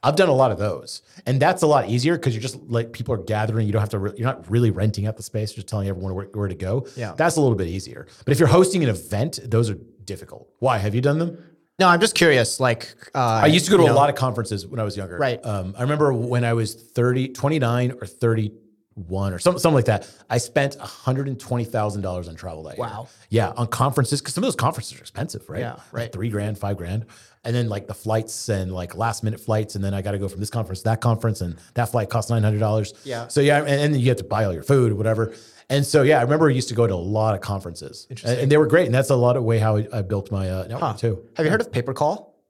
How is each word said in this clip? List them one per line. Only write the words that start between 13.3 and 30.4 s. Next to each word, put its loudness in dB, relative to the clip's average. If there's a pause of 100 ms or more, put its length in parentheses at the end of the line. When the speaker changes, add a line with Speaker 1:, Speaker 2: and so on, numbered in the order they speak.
Speaker 1:
used 4
to 0
go 6
to 8
Speaker 2:
you 6
Speaker 1:
a 4
Speaker 2:
know. 6
Speaker 1:
lot 6
of -2
conferences -4
when -8
I -2
was -6
younger. -10
Speaker 2:
Right. -2
Speaker 1:
Um, -6
I -4
remember 2
when 0
I 2
was -2
thirty, 0
twenty-nine 0
or -12
thirty-one -4
or -8
some-, 2
something 2
like 4
that, 0 (200)
I 0
spent -2
a -16
hundred -4
and -8
twenty -4
thousand -4
dollars -6
on -14
travel -12
that -14
year. -6
Speaker 2:
Wow. -12 (200)
Speaker 1:
Yeah, 0
on -2
conferences, 0
'cause -12
some -4
of 2
those -2
conferences -4
are -20
expensive, -10
right? -8
Speaker 2:
Yeah, -6
Speaker 1:
Like, -18 (120)
Speaker 2:
right. -8
Speaker 1:
three -6
grand, -4
five -4
grand. -6 (360)
And -2
then, 0
like, -6
the -12
flights -4
and, -2
like, -8
last -2
minute -4
flights. -2
And -6
then -2
I -4
gotta -4
go -4
from -10